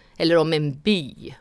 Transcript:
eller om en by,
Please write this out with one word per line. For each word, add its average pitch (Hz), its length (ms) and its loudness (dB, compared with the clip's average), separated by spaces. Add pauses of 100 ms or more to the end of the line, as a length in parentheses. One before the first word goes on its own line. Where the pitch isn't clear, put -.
(180)
eller 170 200 2
om 160 160 2
en 147 260 -2
by, 160 600 -4